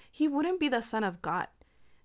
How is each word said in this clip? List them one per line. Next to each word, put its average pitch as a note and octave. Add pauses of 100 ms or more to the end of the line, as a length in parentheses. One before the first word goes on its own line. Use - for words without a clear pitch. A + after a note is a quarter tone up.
he -
wouldn't D#4
be D4+
the B3
Son A3
of F3+
God, E3+ (580)